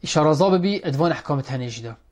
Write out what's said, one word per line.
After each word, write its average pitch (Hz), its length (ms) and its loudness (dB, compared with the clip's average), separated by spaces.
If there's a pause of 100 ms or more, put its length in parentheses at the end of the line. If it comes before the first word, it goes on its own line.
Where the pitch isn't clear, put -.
شرازا 156 460 4
ببی 185 340 2
ادوان 160 280 0
احکام 143 280 -4
تنیجی 123 420 -8
ده. 113 140 -12 (160)